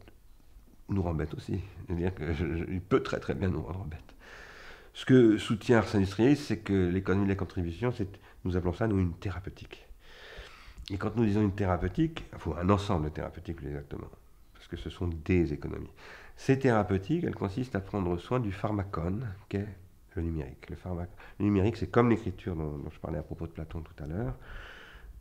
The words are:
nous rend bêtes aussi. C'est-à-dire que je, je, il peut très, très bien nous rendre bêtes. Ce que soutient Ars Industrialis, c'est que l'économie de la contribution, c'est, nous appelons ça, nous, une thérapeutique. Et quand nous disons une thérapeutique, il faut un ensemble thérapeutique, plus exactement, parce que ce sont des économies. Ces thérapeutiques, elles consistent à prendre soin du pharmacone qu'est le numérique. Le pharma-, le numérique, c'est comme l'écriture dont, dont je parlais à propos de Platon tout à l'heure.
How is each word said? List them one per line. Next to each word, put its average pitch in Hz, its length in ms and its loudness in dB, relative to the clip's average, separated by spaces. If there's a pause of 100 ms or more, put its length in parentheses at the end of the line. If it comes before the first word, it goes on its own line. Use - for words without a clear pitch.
(880)
nous 95 160 0
rend 85 100 0
bêtes 76 220 -2
aussi. 95 260 -4 (240)
C'est-à-dire 90 300 -2
que 80 180 -4
je, 78 220 -2
je, 82 100 -2
il 92 160 -4
peut 135 220 2
très, - 160 -4
très - 160 -4
bien 92 140 0
nous 76 120 -2
rendre 92 240 -8
bêtes. - 300 -14 (760)
Ce - 120 -12
que 117 320 10
soutient 113 420 4
Ars 101 160 0
Industrialis, 107 420 6
c'est 110 220 -4
que 95 300 2
l'économie 95 360 2
de 95 40 2
la 95 60 4
contribution, 90 560 -2
c'est, 107 180 -4 (340)
nous 90 140 0
appelons 87 160 0
ça, 113 140 0
nous, 101 120 2
une 87 140 2
thérapeutique. - 760 -10 (1000)
Et 101 80 -6
quand 104 180 -4
nous 117 100 4
disons 104 160 4
une 101 120 4
thérapeutique, 95 800 0
il 85 60 -12
faut 82 160 -4
un 87 160 0
ensemble 92 400 2
thérapeutique, 76 460 -8
plus 69 100 -10
exactement, - 420 -10 (440)
parce - 140 -20
que 87 100 -10
ce - 120 -8
sont 90 180 -4
des 82 460 4
économies. - 380 -8 (460)
Ces 135 200 4
thérapeutiques, 113 640 4
elles 104 120 -2
consistent 101 400 -4
à 98 60 0
prendre 92 360 -2
soin 123 220 -2
du 104 120 -2
pharmacone 98 760 -4 (200)
qu'est 101 200 -4 (480)
le 85 80 -2
numérique. 78 480 -6
Le 90 40 -8
pharma-, 90 300 -6 (320)
le 101 80 0
numérique, 104 320 4
c'est - 140 -4
comme 120 180 6
l'écriture 92 460 0
dont, 76 240 -4
dont 80 100 -8
je - 100 -16
parlais 78 200 -6
à 78 40 -8
propos - 220 -8
de 82 60 -12
Platon 82 300 -10
tout - 220 -14
à 69 40 -8
l'heure. 117 280 -4 (840)